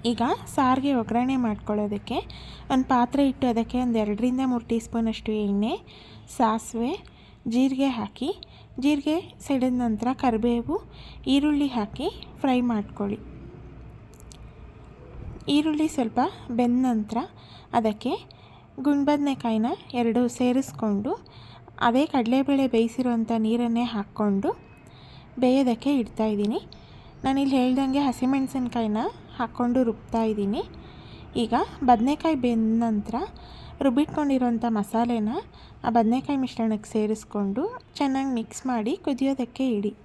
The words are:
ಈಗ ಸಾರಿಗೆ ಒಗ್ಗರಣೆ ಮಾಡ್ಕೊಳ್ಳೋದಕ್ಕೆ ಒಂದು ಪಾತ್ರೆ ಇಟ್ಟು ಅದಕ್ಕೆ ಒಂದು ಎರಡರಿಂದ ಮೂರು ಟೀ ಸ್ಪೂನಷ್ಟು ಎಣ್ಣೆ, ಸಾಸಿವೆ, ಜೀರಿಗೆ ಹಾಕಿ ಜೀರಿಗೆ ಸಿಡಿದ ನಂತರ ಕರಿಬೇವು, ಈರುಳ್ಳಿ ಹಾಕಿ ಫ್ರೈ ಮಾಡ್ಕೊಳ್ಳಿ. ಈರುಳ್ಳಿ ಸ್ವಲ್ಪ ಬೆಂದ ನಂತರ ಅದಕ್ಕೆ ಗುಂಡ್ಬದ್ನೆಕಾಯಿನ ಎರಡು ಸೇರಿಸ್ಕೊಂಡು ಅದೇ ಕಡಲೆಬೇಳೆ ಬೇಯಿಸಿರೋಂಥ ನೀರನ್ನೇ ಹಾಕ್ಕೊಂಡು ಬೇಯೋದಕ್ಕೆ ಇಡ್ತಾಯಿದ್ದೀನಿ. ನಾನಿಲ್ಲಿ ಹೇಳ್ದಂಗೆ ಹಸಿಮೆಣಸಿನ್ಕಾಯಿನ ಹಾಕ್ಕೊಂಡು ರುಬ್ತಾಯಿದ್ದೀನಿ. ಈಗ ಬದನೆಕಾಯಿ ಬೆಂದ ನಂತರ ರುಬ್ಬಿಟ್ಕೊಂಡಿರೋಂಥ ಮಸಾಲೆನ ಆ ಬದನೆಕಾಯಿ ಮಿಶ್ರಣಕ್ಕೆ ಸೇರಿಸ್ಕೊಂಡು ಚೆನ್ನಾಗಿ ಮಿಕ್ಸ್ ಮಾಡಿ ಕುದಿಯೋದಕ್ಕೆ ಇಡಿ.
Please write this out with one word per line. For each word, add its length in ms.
ಈಗ 140
ಸಾರಿಗೆ 460
ಒಗ್ಗರಣೆ 440
ಮಾಡ್ಕೊಳ್ಳೋದಕ್ಕೆ 720
ಒಂದು 160
ಪಾತ್ರೆ 400
ಇಟ್ಟು 220
ಅದಕ್ಕೆ 320
ಒಂದು 180
ಎರಡರಿಂದ 500
ಮೂರು 200
ಟೀ 120
ಸ್ಪೂನಷ್ಟು 480
ಎಣ್ಣೆ, 260
ಸಾಸಿವೆ, 560
ಜೀರಿಗೆ 420
ಹಾಕಿ 340
ಜೀರಿಗೆ 320
ಸಿಡಿದ 360
ನಂತರ 260
ಕರಿಬೇವು, 560
ಈರುಳ್ಳಿ 440
ಹಾಕಿ 320
ಫ್ರೈ 160
ಮಾಡ್ಕೊಳ್ಳಿ. 480
ಈರುಳ್ಳಿ 400
ಸ್ವಲ್ಪ 240
ಬೆಂದ 200
ನಂತರ 280
ಅದಕ್ಕೆ 340
ಗುಂಡ್ಬದ್ನೆಕಾಯಿನ 840
ಎರಡು 200
ಸೇರಿಸ್ಕೊಂಡು 720
ಅದೇ 240
ಕಡಲೆಬೇಳೆ 520
ಬೇಯಿಸಿರೋಂಥ 540
ನೀರನ್ನೇ 380
ಹಾಕ್ಕೊಂಡು 560
ಬೇಯೋದಕ್ಕೆ 480
ಇಡ್ತಾಯಿದ್ದೀನಿ. 600
ನಾನಿಲ್ಲಿ 340
ಹೇಳ್ದಂಗೆ 480
ಹಸಿಮೆಣಸಿನ್ಕಾಯಿನ 960
ಹಾಕ್ಕೊಂಡು 500
ರುಬ್ತಾಯಿದ್ದೀನಿ. 720
ಈಗ 100
ಬದನೆಕಾಯಿ 560
ಬೆಂದ 400
ನಂತರ 320
ರುಬ್ಬಿಟ್ಕೊಂಡಿರೋಂಥ 800
ಮಸಾಲೆನ 560
ಆ 100
ಬದನೆಕಾಯಿ 480
ಮಿಶ್ರಣಕ್ಕೆ 500
ಸೇರಿಸ್ಕೊಂಡು 680
ಚೆನ್ನಾಗಿ 400
ಮಿಕ್ಸ್ 320
ಮಾಡಿ 240
ಕುದಿಯೋದಕ್ಕೆ 580
ಇಡಿ. 140